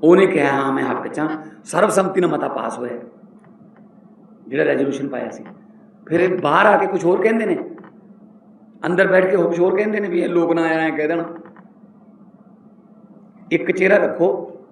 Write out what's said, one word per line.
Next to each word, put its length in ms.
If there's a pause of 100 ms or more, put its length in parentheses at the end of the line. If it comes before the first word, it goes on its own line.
ਉਹਨੇ 240
ਕਿਹਾ, 260
"ਹਾਂ, 200
ਮੈਂ 120
ਹੱਕ 240
'ਚ 100
ਹਾਂ।" 240 (220)
ਸਰਬਸੰਮਤੀ 560
ਨਾਲ 100
ਮਤਾ 180
ਪਾਸ 300
ਹੋਇਆ, 140 (1600)
ਜਿਹੜਾ 160
ਰੈਜ਼ੋਲੂਸ਼ਨ 440
ਪਾਇਆ 220
ਸੀ। 140 (600)
ਫਿਰ 140
ਇਹ 180
ਬਾਹਰ 280
ਆ 100
ਕੇ 100
ਕੁਛ 180
ਹੋਰ 180
ਕਹਿੰਦੇ 240
ਨੇ, 120 (1300)
ਅੰਦਰ 200
ਬੈਠ 240
ਕੇ 60
ਉਹ 120
ਕੁਛ 120
ਹੋਰ 160
ਕਹਿੰਦੇ 240
ਨੇ 80
ਵੀ 120
ਇਹ 80
ਲੋਕ 240
ਨਾ 100
ਐਂ 280
ਕਹਿ 180
ਦੇਣ। 140 (2250)
ਇੱਕ 220
ਚਿਹਰਾ 240
ਰੱਖੋ। 560 (200)